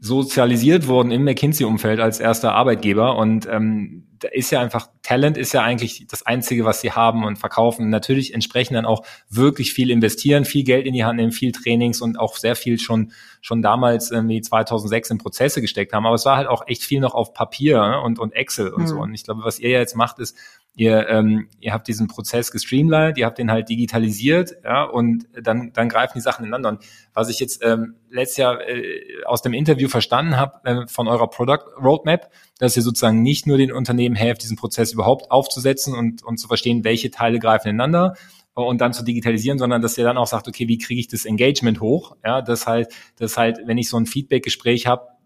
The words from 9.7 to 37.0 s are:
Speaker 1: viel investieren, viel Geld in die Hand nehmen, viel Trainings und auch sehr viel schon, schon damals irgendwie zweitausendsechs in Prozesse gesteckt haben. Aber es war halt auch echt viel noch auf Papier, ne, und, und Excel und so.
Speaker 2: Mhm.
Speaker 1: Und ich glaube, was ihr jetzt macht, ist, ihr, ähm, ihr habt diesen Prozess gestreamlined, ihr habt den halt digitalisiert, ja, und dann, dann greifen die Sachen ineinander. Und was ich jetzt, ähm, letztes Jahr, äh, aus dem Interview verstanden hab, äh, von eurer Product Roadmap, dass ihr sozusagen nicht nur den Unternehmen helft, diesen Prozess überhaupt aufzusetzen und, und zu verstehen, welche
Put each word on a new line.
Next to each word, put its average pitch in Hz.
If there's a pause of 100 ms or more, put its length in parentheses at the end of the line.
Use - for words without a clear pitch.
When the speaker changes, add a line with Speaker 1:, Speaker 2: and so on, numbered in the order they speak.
Speaker 1:
viel 127
investieren, 120
viel 143
Geld 127
in 131
die 123
Hand 117
nehmen, 117
viel 123
Trainings 117
und 117
auch 113
sehr 113
viel 117
schon, 110 (300)
schon 117
damals 117
irgendwie 113
zweitausendsechs 110
in 113
Prozesse -
gesteckt 104
haben. 110
Aber 113
es 113
war 135
halt 135
auch 120
echt 131
viel 139
noch 127
auf 117
Papier, 131
ne, 110
und, 117
und 110
Excel 107
und 165
so. 160
Speaker 2:
Mhm. 147
Speaker 1:
Und 104
ich 110
glaube, 110
was 113
ihr 120
jetzt 123
macht, 117
ist, 117 (400)
ihr, 110
ähm, 110 (120)
ihr 110
habt 110
diesen 110
Prozess 120
gestreamlined, 156
ihr 120
habt -
den 120
halt 113
digitalisiert, 117
ja, 135
und 117 (160)
dann, 117
dann 117
greifen 113
die 123
Sachen 120
ineinander. 117
Und 107 (300)
was 113
ich 117
jetzt, -
ähm, 113 (140)
letztes 127
Jahr, 123
äh, 90
aus 117
dem 123
Interview 139
verstanden 131
hab, 135
äh, 123
von 117
eurer 117
Product 135 (180)
Roadmap, 160 (300)
dass 123
ihr 120
sozusagen 113
nicht 139
nur 139
den 135
Unternehmen 123
helft, 113
diesen 113
Prozess 113
überhaupt 165
aufzusetzen 135
und, 117
und 117
zu -
verstehen, 120
welche 117